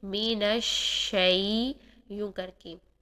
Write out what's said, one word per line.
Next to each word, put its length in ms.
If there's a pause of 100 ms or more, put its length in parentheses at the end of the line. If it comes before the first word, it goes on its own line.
مین 400
الشی 1300 (360)
یوں 240
کر 260
کے۔ 160 (280)